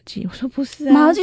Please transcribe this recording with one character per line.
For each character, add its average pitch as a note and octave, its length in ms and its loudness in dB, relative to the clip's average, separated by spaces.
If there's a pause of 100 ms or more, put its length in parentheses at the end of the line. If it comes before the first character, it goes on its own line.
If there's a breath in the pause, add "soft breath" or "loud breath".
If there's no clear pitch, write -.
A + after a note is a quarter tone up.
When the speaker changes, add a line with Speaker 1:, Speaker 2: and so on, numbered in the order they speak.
Speaker 1:
鸡。” - 220 -10
我 - 60 -14
说 C4 160 -8
：“不 C#4 140 -6
是 C#4+ 240 -8
啊。” - 60 4
Speaker 2:
麻 D4 120 6
油 E4 60 4
鸡 G4 100 -2